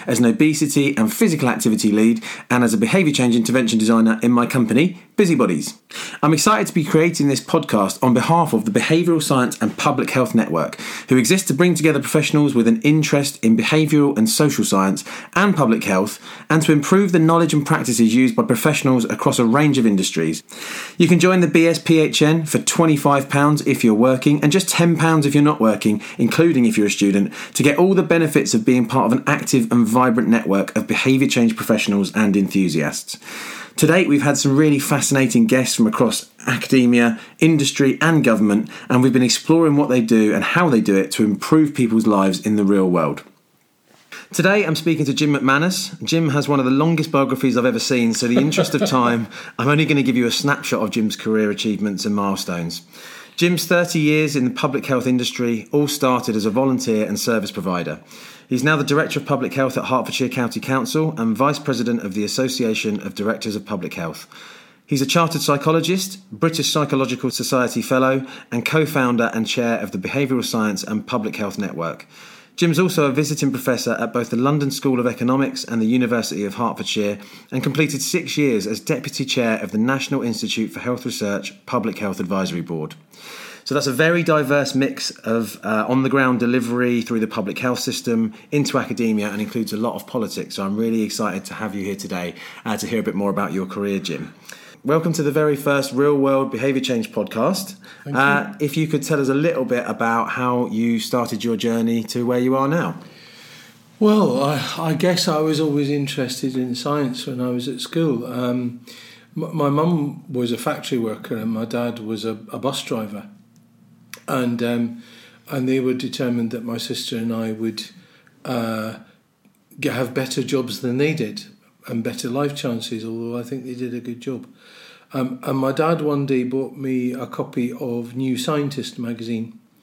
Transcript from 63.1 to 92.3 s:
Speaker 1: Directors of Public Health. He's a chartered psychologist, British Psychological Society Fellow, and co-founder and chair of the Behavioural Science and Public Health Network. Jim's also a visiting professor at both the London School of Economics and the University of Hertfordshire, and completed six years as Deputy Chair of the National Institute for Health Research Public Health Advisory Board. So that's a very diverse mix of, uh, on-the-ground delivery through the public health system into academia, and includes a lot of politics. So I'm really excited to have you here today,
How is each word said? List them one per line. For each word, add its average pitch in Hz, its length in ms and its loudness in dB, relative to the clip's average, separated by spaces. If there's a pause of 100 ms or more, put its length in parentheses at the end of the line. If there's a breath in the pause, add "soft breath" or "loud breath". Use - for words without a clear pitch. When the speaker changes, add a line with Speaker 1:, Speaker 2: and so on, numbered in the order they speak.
Speaker 1:
Directors 107 420 -4
of 98 80 -10
Public 87 300 -8
Health. 82 320 -10 (580 loud breath)
He's 139 160 -2
a 135 60 0
chartered 165 340 0
psychologist, 160 920 -2
British 160 400 -2
Psychological 135 600 -2
Society 120 500 -2
Fellow, 131 460 0 (240 loud breath)
and 117 160 -4
co-founder 135 640 0
and 110 140 -2
chair 117 320 -2
of 104 140 -8
the 104 60 -6
Behavioural 123 460 -2
Science 107 400 -2
and 107 220 -6
Public 110 300 -6
Health 101 200 -6
Network. 82 500 -8 (480 loud breath)
Jim's 165 240 2
also 165 280 2
a 135 60 0
visiting 143 380 0
professor 123 420 -2
at 110 200 -4
both 120 160 -4
the 120 80 -4
London 139 340 0
School 131 300 -2
of 120 60 0
Economics 127 580 -2
and 113 160 -4
the 110 60 0
University 113 580 0
of 98 120 -6
Hertfordshire, 104 600 -4 (320 loud breath)
and 131 120 -4
completed 143 400 -2
six 165 340 -4
years 120 300 0
as 107 140 -6
Deputy 139 440 -6
Chair 117 380 -2
of 95 80 -8
the 110 80 -4
National 131 420 -2
Institute 110 500 -4
for - 100 -14
Health 123 260 -6
Research 101 580 -6
Public 113 320 -4
Health 98 240 -6
Advisory 90 400 -4
Board. 78 360 -8 (680 loud breath)
So 135 100 -4
that's 135 120 -2
a 135 60 -2
very 160 320 2
diverse 143 500 0
mix - 460 -2
of, 110 420 -4
uh, 107 260 -2
on-the-ground 131 520 0
delivery 120 600 0
through 113 200 -4
the 107 80 -2
public 98 320 -6
health 123 180 -2
system 113 560 -2 (160 loud breath)
into 147 260 0
academia, 110 540 -2
and 104 100 -6
includes 107 320 -6
a 107 40 -6
lot 113 180 -4
of - 120 -12
politics. 104 500 -8
So 101 80 -6
I'm 101 120 -4
really 113 260 -2
excited 98 440 -6
to - 80 -14
have 104 200 -8
you 98 100 -6
here 98 100 -6
today, 87 400 -8 (300 loud breath)